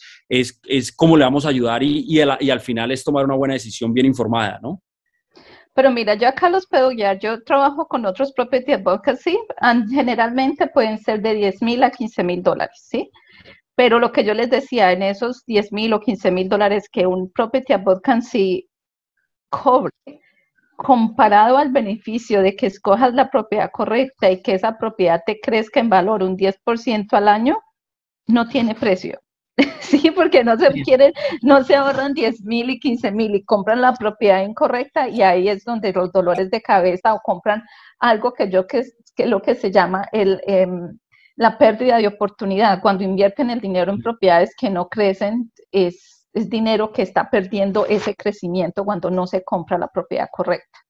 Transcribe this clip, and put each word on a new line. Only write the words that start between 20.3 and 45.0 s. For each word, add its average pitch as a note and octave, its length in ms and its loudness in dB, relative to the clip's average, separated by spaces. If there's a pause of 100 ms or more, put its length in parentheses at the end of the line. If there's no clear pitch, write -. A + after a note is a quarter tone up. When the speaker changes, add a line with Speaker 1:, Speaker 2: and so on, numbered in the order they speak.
Speaker 2:
comparado A3 800 2
al C#4+ 140 2
beneficio A3 720 -2
de G3 140 2
que G#3 100 -4
escojas A3 480 0
la C4 160 0
propiedad G#3+ 420 -2
correcta A3+ 560 -2
y F#3 140 0
que G3+ 120 -2
esa A3 220 -4
propiedad F3 480 -2
te G#3+ 160 -6
crezca A3 380 -2
en A#3 100 0
valor F#3+ 360 2
un F#3 120 -2
diez F#3+ 280 0
por A#3 140 -2
ciento G#3+ 380 -2
al G#3 120 2
año, A#3 300 2 (680)
no A3+ 220 2
tiene A#3 260 -2
precio. - 460 -2 (360)
<laughs> - 240 0
Sí, D#4+ 320 2
porque E4 320 4
no A#3 120 2
se C4+ 160 4
Speaker 1:
Sí. C4+ 100 -4
Speaker 2:
quieren, C#4 300 6 (300)
no C4+ 220 6
se D4 100 2
ahorran C#4 400 0
diez A3+ 300 -4
mil A#3 260 -4
y C4+ 80 -4
quince A#3 320 -4
mil G#3 240 -2
y G3 100 -2
compran G#3+ 360 0
la B3+ 120 4
propiedad G#3 520 2
incorrecta, B3 640 -2
y A3 120 -2
ahí F#3 280 4
es G3+ 160 -4
donde A3 280 -4
los F#3 200 -2
dolores F#3 380 0
de - 120 -4
cabeza, F#3 500 2
o G#3 100 -2
compran G#3 420 -4 (340)
algo A#3+ 340 0
que - 160 -2
yo, F#3 200 0
que, A#3+ 160 -2 (320)
que - 100 0
lo G3+ 160 0
que C4 140 0
se G3+ 160 -4
llama F#3+ 400 0
el, F#3+ 340 0
em, F3+ 500 -2 (380)
la A3+ 240 0
pérdida A#3 400 4
de G#3+ 80 2
oportunidad. G3+ 720 0
Cuando G3 220 0
invierten G3 480 0
el A#3 100 -6
dinero F#3 320 -2
en G#3+ 80 -6
propiedades G3+ 560 2
que A#3 140 -4
no F3 180 -4
crecen, G#3 640 -2 (220)